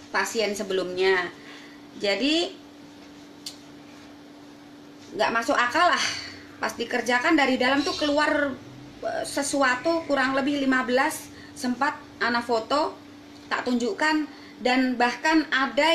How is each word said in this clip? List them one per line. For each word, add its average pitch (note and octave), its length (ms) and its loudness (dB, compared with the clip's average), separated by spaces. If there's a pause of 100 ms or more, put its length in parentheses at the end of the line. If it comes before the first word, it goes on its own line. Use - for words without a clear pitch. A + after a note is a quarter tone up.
(120)
pasien G3+ 400 0
sebelumnya. F#3 800 0 (640)
Jadi C4+ 560 0 (2750)
nggak G#3 160 0
masuk A#3 240 0
akal D4+ 320 4
lah. C4 160 2 (560)
Pas A3 160 -4
dikerjakan B3 640 2
dari C4 180 4
dalam C4+ 240 2
tuh - 160 -2
keluar, D4 560 2 (480)
eh, - 240 -4
sesuatu C#4 800 0
kurang C4+ 320 0
lebih C#4+ 240 0
lima C4 240 2
belas, C4 460 0 (240)
sempat B3+ 400 -2 (260)
Ana A#3+ 240 0
foto, C#4 480 0 (560)
tak - 160 -4
tunjukkan, B3+ 640 0 (320)
dan B3 400 2
bahkan D4 480 2
ada C4+ 460 2